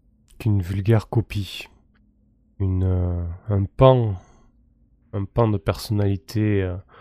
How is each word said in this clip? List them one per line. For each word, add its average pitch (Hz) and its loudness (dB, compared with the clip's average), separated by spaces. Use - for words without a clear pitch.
qu'une 104 0
vulgaire 98 0
copie. - -6
Une, 92 0
euh, 90 0
un 98 0
pan, 120 4
un 101 -6
pan 117 0
de 104 2
personnalité, 104 -2
euh, 90 -4